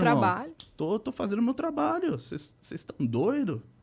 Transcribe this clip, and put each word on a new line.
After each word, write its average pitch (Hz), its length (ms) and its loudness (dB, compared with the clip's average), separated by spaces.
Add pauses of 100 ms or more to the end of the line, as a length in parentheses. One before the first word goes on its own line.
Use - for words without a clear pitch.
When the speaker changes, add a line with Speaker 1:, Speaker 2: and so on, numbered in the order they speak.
(200)
Speaker 1:
trabalho." 226 340 0 (240)
Speaker 2:
Tô, 185 220 0
tô 262 120 -6
fazendo 202 300 -2
meu 240 120 2
trabalho. 311 680 -2
Cês, - 400 -10
cês - 240 -10
tão - 220 -4
doido? 160 580 0 (200)